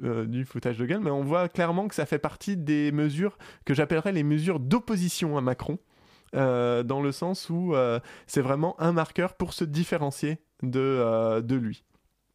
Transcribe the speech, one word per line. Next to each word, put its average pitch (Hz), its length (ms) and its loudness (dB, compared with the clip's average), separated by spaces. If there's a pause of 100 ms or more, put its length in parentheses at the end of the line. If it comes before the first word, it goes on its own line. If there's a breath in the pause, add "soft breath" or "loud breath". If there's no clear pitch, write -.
euh, 113 220 -2
du 123 200 -4
foutage 120 320 -4
de 123 80 -2
gueule, 170 140 -2
mais 196 100 -2
on 139 140 0
voit 170 260 0
clairement 175 380 0
que - 80 -8
ça 151 100 0
fait 151 140 -2
partie - 380 -4
des 147 340 2
mesures 151 480 0 (260 loud breath)
que 143 80 0
j'appellerais 160 380 2
les 160 100 0
mesures 151 380 2
d'opposition 175 760 0
à 139 60 0
Macron, - 380 -2 (560 soft breath)
euh, 120 480 2
dans 131 180 -2
le 143 100 2
sens 175 380 -4
où, 170 240 -2
euh, 123 260 2 (280 loud breath)
c'est - 140 2
vraiment 143 380 0
un 165 120 2
marqueur 170 440 0
pour 170 180 -6
se - 100 -4
différencier 151 720 0 (240)
de, 127 180 0
euh, 113 640 4
de 117 140 0
lui. 113 300 -4 (500)